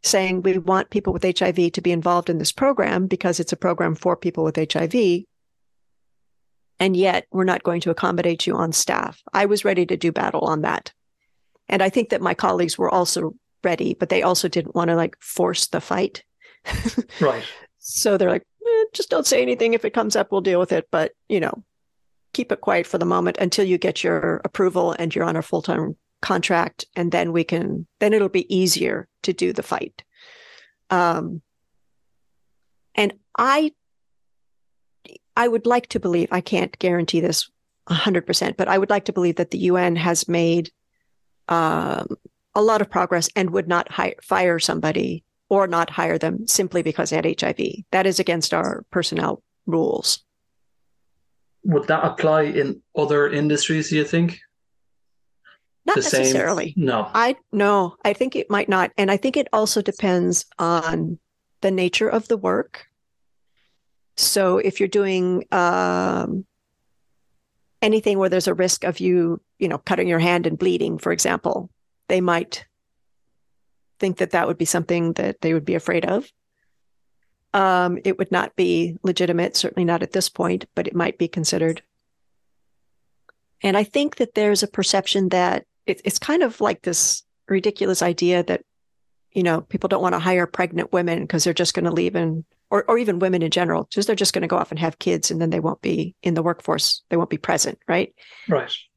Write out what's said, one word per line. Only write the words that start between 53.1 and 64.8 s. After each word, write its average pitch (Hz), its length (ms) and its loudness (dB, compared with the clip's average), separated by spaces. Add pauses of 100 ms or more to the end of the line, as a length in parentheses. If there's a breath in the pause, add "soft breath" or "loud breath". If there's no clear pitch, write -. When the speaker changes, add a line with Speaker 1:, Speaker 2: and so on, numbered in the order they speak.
Speaker 2:
industries, 151 600 0
do 160 60 0
you 151 100 2
think? 170 340 0 (1500 soft breath)
Speaker 1:
Not 392 100 2
Speaker 2:
The 403 80 0
same? 277 180 2
Speaker 1:
necessarily. 175 560 0
Speaker 2:
No. 123 360 0
Speaker 1:
I, 240 220 2 (160)
no, 202 440 2 (100)
I 202 80 2
think 254 220 -2
it - 140 -4
might 208 200 0
not. 185 280 2
And 196 140 2
I 202 60 4
think 262 180 0
it 285 160 0
also 214 300 2
depends 180 640 0 (120)
on 165 600 -2 (420)
the 190 100 2
nature 185 360 0
of 220 200 -2
the 226 100 0
work. 190 500 -4 (1300)
So 190 440 2
if - 200 -2
you're 196 80 2 (140)